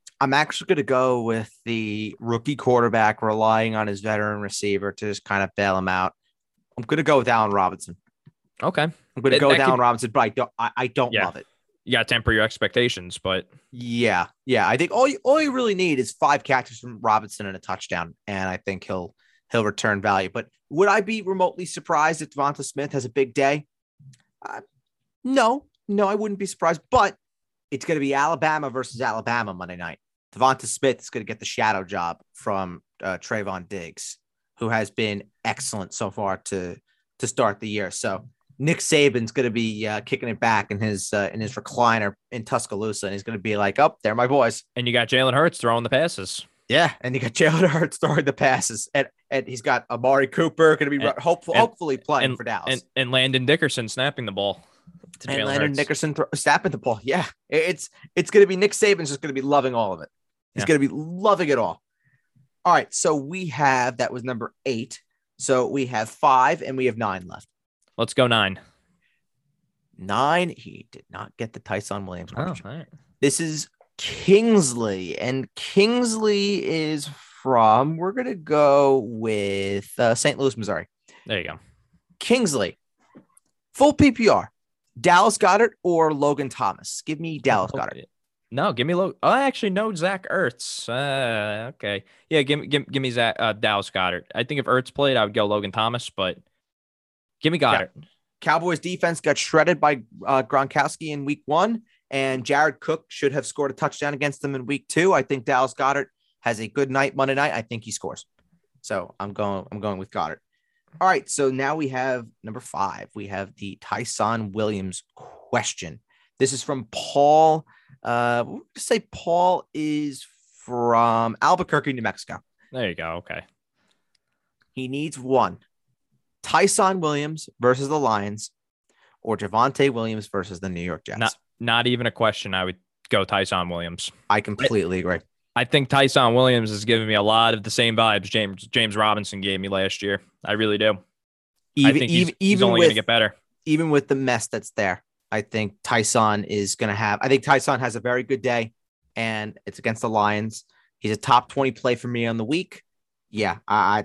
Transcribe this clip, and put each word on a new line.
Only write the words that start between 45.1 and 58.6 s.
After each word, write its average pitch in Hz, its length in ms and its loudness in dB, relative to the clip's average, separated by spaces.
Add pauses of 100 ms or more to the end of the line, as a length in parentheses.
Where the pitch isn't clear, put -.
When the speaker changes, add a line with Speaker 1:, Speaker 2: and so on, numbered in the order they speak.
Speaker 2:
Hurts 156 260 2
throwing 117 240 2
the 117 60 -6
passes. 131 580 -2 (220)
Speaker 1:
Yeah, 151 320 2
and 127 140 -6
you 131 80 -4
got 127 100 -6
<laughs> - 80 -4
Jalen 160 260 6
Hurts 156 300 0
throwing 151 300 0
the 139 80 0
passes, 123 580 0
and, 139 160 0 (220)
and 139 180 -4
he's 120 140 -12
got 127 280 0
Amari 127 360 2
Cooper 160 500 4
gonna 147 140 -2
be 143 60 -2
Speaker 2:
And, 139 100 -4
Speaker 1:
ru-, 135 120 2
hopeful-, 170 360 -2
Speaker 2:
and, 196 60 6
Speaker 1:
hopefully 170 360 0
playing 131 300 0
Speaker 2:
and, 127 100 -4
Speaker 1:
for 120 80 -12
Dallas. 107 300 -6
Speaker 2:
and, 127 80 -6 (140)
and 131 140 -2
Landon 131 360 2
Dickerson 131 420 0
snapping 127 380 -4
the 101 60 -6
ball 98 300 -4 (580)
to - 100 -10
Speaker 1:
And 135 100 -2
Speaker 2:
Jalen 107 60 -2
Speaker 1:
Landon 143 240 0
Speaker 2:
Hurts. 139 80 -2
Speaker 1:
Dickerson 147 360 -2
thro-, - 200 -2
snapping 156 380 2
the 135 60 -8
ball. 110 240 -4
Yeah, 143 220 -2 (240)
it, 156 140 0
it's, 170 280 -6 (240)
it's 175 160 -2
gonna 202 160 10
be, 185 100 -2
Nick 202 160 2